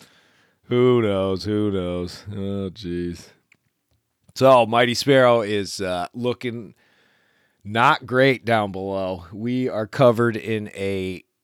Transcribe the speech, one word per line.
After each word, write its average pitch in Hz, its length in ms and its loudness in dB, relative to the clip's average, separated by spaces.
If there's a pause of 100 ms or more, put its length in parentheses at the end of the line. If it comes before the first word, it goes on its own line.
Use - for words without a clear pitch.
(640)
who 123 380 4
knows? 95 440 0
Who 104 260 -2
knows? 90 600 -6
Oh, 98 380 -8
jeez. 87 600 -10 (1040)
So 131 300 6
Mighty 120 280 0
Sparrow 123 480 4
is, 101 400 -4
uh, 90 320 -4
looking 120 600 -8 (920)
not 123 400 2
great 127 400 2
down 107 260 2
below. 95 600 -6
We 123 360 -4
are 107 180 -6
covered 117 500 4
in 104 320 -6
a 95 540 -6 (200)